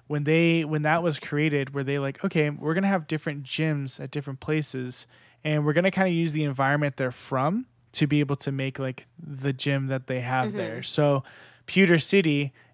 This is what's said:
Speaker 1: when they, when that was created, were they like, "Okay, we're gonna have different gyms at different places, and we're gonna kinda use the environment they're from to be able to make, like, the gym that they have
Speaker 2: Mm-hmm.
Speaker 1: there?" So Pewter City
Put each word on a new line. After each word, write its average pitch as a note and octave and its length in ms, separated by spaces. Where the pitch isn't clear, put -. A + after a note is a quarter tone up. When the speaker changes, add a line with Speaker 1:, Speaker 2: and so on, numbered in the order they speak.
Speaker 1:
when D3 180
they, E3 400
when D3+ 180
that D#3+ 200
was D#3+ 160
created, D3 540
were C#3 100
they C#3 160
like, C#3 260
"Okay, D3+ 240
we're D3 240
gonna F#3+ 140
have F#3 200
different D3 360
gyms C#3+ 600
at C3+ 80
different C#3 300
places, C3 640
and D3+ 220
we're D3+ 80
gonna F3+ 180
kinda F#3+ 200
use E3 220
the D#3 100
environment C#3 540
they're B2+ 140
from D3+ 540
to D3+ 140
be D3 120
able C#3 180
to - 140
make, C3+ 280
like, C3 260
the C#3+ 360
gym C3+ 340
that C3 200
they B2+ 140
have B2+ 280
Speaker 2:
Mm-hmm. G#2+ 80
Speaker 1:
there?" A2+ 260
So C#3+ 400
Pewter F#3 320
City D3 520